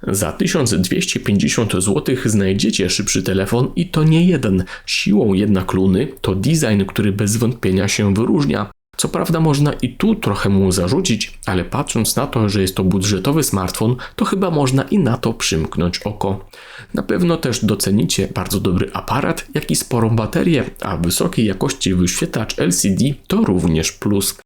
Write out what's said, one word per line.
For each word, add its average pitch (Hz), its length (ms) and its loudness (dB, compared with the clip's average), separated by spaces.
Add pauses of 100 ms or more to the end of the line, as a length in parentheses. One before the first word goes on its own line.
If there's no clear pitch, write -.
za 95 240 -2
tysiąc 139 500 0
dwieście - 380 -2
pięćdziesiąt 104 580 0
złotych 127 520 0
znajdziecie 98 600 2
szybszy - 340 -2
telefon 95 520 0
i 175 140 -2
to 156 140 0
nie 160 200 6
jeden. 117 400 2 (220)
Siłą 160 480 2
jednak 95 400 2
Luny 95 340 2 (140)
to 95 140 0
design, 107 520 2
który 104 240 0
bez 104 260 0
wątpienia 98 500 0
się 101 260 2
wyróżnia. 104 580 0 (260)
Co - 120 -2
prawda 165 300 -2
można 147 340 2
i - 160 -4
tu - 260 0
trochę 101 340 -2
mu 95 220 4
zarzucić, 101 760 -2
ale 95 200 -2
patrząc 117 500 -2
na 135 120 0
to, 110 220 0
że 98 120 2
jest 92 140 0
to 101 80 0
budżetowy 98 600 2
smartfon, 104 520 0 (200)
to 240 100 0
chyba 190 260 0
można 135 320 2
i - 160 0
na 120 180 2
to 113 160 -2
przymknąć - 680 -2
oko. 101 460 -4 (480)
Na - 100 -4
pewno 170 340 0
też 117 280 -2
docenicie 101 680 0
bardzo 95 240 -2
dobry 92 340 0
aparat, - 600 -2
jak - 180 -4
i 156 40 0
sporą 113 400 0
baterię, 123 480 2 (180)
a - 160 -4
wysokiej 170 480 0
jakości 98 480 -2
wyświetlacz - 680 -2
L 156 120 2
C - 180 0
D 98 160 2 (220)
to 190 100 0
również 87 540 2
plus. - 540 -2